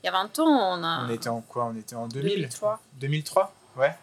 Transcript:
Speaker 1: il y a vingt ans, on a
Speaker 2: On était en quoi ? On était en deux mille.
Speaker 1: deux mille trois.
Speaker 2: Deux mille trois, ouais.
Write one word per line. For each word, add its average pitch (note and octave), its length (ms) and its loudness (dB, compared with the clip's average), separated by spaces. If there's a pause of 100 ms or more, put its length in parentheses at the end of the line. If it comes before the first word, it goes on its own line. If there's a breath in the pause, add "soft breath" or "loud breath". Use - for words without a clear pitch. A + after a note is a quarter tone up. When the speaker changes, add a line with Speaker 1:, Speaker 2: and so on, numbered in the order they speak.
Speaker 1:
il G#3 60 -4
y - 20 0
a - 20 -4
vingt G3 280 -2
ans, C4 400 4
on E3+ 40 -4
a E3 220 -2
Speaker 2:
On A#2+ 80 -4
était A2+ 160 -4
en A#2 120 -4
quoi ? A#2+ 240 -4
On A2+ 120 -6
était A2 180 -14
en A#2 120 -6
deux B2+ 140 -6
mille. E3 140 0
Speaker 1:
deux F#3+ 60 -2
mille C3 80 -4
trois. G#3+ 320 -4 (180)
Speaker 2:
Deux C3+ 80 -6
mille D3+ 160 0
trois, F#3+ 300 2 (220)
ouais. C#3 280 4